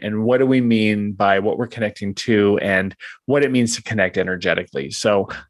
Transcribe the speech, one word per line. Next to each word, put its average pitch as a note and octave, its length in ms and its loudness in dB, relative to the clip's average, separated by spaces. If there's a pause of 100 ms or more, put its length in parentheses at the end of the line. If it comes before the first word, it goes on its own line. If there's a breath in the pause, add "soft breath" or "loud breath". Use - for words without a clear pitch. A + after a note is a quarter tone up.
And G#2+ 220 -4
what B2+ 140 4
do C3+ 80 2
we C3 140 4
mean G#2+ 520 2
by G2 260 2
what G2+ 200 -2
we're A#2 100 -4
connecting G#2 460 -6
to G#2 460 2
and F#2+ 340 0 (320 loud breath)
what C#3+ 180 2
it C3 80 2
means A#2+ 240 2
to A2+ 60 -12
connect G2 360 -2
energetically? F2+ 720 -4
So G2+ 380 0 (220 loud breath)